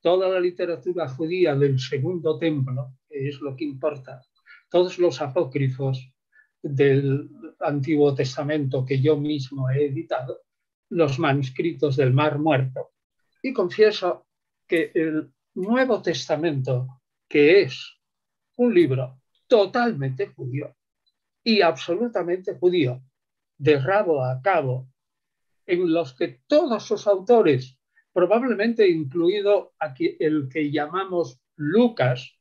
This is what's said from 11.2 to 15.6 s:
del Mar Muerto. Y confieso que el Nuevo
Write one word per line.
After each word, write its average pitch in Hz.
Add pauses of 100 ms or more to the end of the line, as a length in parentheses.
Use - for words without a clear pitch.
del 131
Mar 147
Muerto. 139 (500)
Y 269
confieso 196 (400)
que 165
el 156 (240)
Nuevo 226